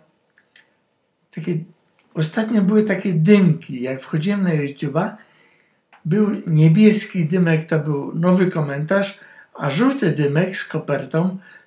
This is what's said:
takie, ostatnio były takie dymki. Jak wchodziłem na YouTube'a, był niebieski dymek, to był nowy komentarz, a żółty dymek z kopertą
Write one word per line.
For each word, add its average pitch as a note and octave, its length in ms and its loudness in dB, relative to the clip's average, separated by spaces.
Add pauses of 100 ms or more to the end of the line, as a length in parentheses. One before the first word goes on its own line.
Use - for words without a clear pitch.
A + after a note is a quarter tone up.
(1300)
takie, E3 260 -6 (560)
ostatnio A3 480 0
były G#3+ 220 4
takie G3 300 -2
dymki. D#3+ 680 2
Jak C3 200 -6
wchodziłem G3 420 -4
na F3+ 60 0
YouTube'a, D3+ 680 -4 (920)
był G3+ 420 0
niebieski E3+ 800 4
dymek, E3 400 0
to D#3 140 -2
był C#3+ 360 -6
nowy F#3 360 2
komentarz, D#3 680 -4 (340)
a - 180 -6
żółty A3+ 400 0
dymek D3+ 460 0
z - 80 -6
kopertą D#3+ 720 -4 (300)